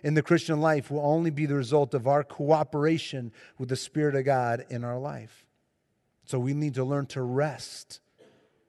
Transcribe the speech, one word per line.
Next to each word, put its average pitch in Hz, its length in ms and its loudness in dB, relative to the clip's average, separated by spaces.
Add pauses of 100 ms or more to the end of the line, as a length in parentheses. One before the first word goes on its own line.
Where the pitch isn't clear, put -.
in 147 100 2
the 156 80 4
Christian 156 400 2
life 156 280 2
will 147 160 -2
only 160 260 2
be 147 140 -2
the 143 100 0
result 139 380 2
of 123 140 -2
our 143 160 4
cooperation 147 1080 0 (260)
with 131 100 -8
the 127 80 -2
Spirit 147 400 0
of 135 100 0
God 123 440 2
in 120 160 -6
our 120 120 -6
life. 131 480 -12 (800)
So 131 140 -2
we 131 140 -2
need 147 220 -2
to 131 100 0
learn 139 220 -2
to 135 140 -8
rest 123 800 -4 (680)